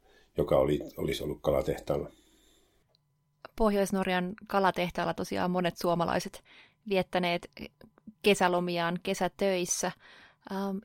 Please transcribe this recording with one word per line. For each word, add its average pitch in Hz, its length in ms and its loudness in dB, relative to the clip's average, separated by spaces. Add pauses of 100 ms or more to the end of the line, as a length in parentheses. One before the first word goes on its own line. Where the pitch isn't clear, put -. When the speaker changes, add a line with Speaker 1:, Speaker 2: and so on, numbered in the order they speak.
(380)
Speaker 1:
joka 73 200 4
oli, 71 220 4 (180)
olisi 82 260 -4
ollut 71 180 -8
kalatehtaalla. - 680 -2 (1400)
Speaker 2:
Pohjois-Norjan 190 800 2 (140)
kalatehtaalla 175 640 0
tosiaan 180 380 -4
monet 180 260 0
suomalaiset - 640 -2 (460)
viettäneet 175 640 0 (720)
kesälomiaan 175 800 2
kesätöissä. 180 880 0 (600)
Ähm, 196 340 -4